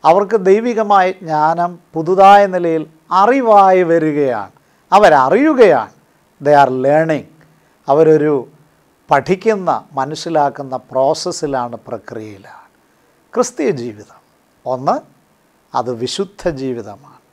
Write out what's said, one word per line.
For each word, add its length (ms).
അവർക്ക് 400
ദൈവികമായ 680
ജ്ഞാനം 680
പുതുതായ 520
നിലയിൽ 400
അറിവായി 720
വരികയാണ്. 680
അവരറിയുകയാണ്. 1000
They 180
are 120
learning. 400
അവരൊരു 600
പഠിക്കുന്ന, 840
മനസ്സിലാക്കുന്ന 840
പ്രോസസ്സിലാണ്, 1000
പ്രക്രിയയിലാണ്. 920
ക്രിസ്തീയ 360
ജീവിതം 500
ഒന്ന്, 340
അത് 200
വിശുദ്ധ 540
ജീവിതമാണ്. 720